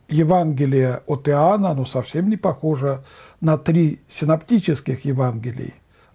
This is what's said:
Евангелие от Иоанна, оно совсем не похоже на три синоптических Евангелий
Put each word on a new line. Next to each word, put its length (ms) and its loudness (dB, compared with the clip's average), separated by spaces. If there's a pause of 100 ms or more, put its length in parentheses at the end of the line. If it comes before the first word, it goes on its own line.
Евангелие 1000 2
от 220 -2
Иоанна, 420 2
оно 140 -2
совсем 440 -4
не 60 0
похоже 680 -2 (360)
на 180 2
три 520 0
синоптических 960 -2
Евангелий 680 -4 (420)